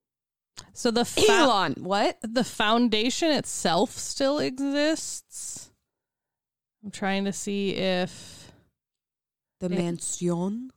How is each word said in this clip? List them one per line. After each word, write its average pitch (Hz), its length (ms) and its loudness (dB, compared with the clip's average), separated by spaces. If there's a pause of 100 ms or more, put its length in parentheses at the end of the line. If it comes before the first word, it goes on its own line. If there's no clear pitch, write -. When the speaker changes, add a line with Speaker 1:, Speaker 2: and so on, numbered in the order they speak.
(720)
Speaker 1:
So - 180 -2
the 233 140 2
fa- - 240 0
Speaker 2:
Elon, 220 520 4
what? 202 420 0
Speaker 1:
the 226 220 0
foundation 233 880 2
itself 202 680 0
still 277 400 -2
exists. 277 1300 -4 (1120)
I'm 208 80 -14
trying 196 340 -2
to 196 80 -2
see 196 400 -4
if - 800 -4 (1080)
Speaker 2:
The 185 100 -4
Speaker 1:
they 180 80 -2
Speaker 2:
Mansion? 175 1000 -2